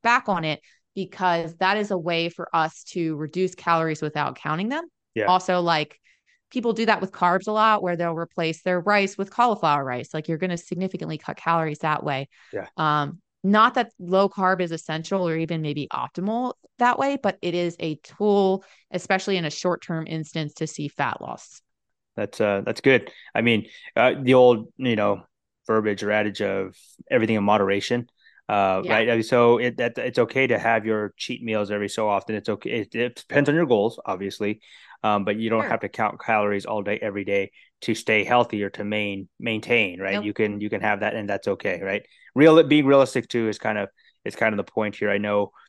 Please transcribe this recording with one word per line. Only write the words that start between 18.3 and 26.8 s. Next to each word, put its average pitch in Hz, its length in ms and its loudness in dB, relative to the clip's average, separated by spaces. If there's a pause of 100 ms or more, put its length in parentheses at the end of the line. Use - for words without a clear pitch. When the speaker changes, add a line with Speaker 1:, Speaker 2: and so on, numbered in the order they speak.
Speaker 1:
especially 190 460 0
in 170 80 -2
a 151 60 -4
short-term 165 580 -4
instance, 160 460 -6
to 156 120 -6
see 147 220 -10
fat - 320 -4
loss. - 420 -14 (540)
Speaker 2:
That's, 104 240 -6
uh, 101 260 2
that's 110 140 -6
good. 131 320 4 (220)
I 113 80 2
mean, 113 260 2 (260)
uh, 120 260 6
the 127 140 4
old, 123 420 6
you 127 200 0
know, 101 260 0 (460)
verbiage 107 340 0
or 104 80 -2
adage 104 320 0
of 98 340 -4 (320)